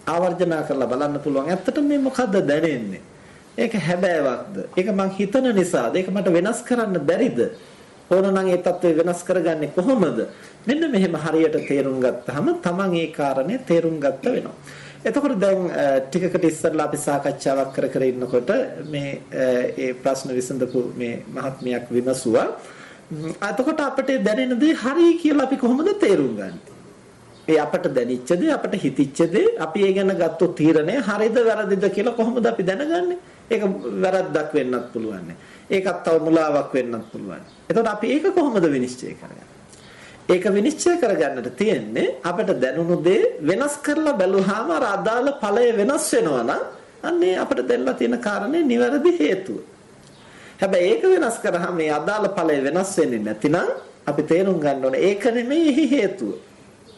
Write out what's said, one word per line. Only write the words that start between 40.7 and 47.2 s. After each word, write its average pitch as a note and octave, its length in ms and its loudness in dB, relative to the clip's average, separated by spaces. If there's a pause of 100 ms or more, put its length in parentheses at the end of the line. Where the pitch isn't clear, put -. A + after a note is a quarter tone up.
කරගන්නට D3+ 600 0
තියෙන්නේ D3+ 500 0 (160)
අපිට F3+ 300 -2
දැනුණු D3+ 480 0
දේ F3+ 200 4 (200)
වෙනස් A3 400 0
කරලා D4 320 0
බැලුවාම G3 580 0
අර D#4 120 0
අදාළ A3 460 0 (100)
ඵලය G#3+ 340 2
වෙනස් B3 380 0
වෙනවා D3+ 320 2
නම් C#3+ 180 -2 (420)
අන්නේ F4 340 2